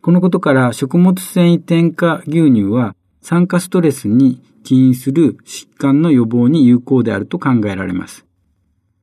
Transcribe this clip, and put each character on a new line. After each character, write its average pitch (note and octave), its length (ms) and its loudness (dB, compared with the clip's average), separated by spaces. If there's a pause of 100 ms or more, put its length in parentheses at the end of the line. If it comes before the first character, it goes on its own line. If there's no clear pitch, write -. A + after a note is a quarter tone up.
こ E3+ 120 0
の F3+ 80 4
こ F#3 80 2
と F3+ 100 -2
か D3+ 140 0
ら、 B2+ 180 0
食 C3+ 260 -4
物 F#3 220 2
繊 F3 340 0
維 E3+ 60 0
添 E3 340 -2
加 E3+ 340 -4
牛 D#3 220 0
乳 A2 140 2
は G#2+ 320 -4 (260)
酸 F3 240 0
化 F3+ 140 -2
ス - 100 -10
ト F#3 120 0
レ D#3+ 100 2
ス - 160 -8
に B2+ 340 2 (220)
起 C3 140 -2
因 C3 180 4
す B2+ 160 -8
る D3+ 240 0 (100)
疾 - 220 -20 (100)
患 C#3 240 0
の E3+ 100 0
予 B2 120 2
防 A#2+ 240 0
に D3 180 2
有 A#2+ 140 4
効 B2 240 -2
で A2+ 80 -2
あ G2+ 80 -4
る G2+ 60 -8
と F3 140 -8
考 C3+ 160 -2 (100)
え G2 100 -6
ら F#2+ 100 -8
れ F#2 60 -8
ま F2 160 -8
す。 - 180 -20 (760)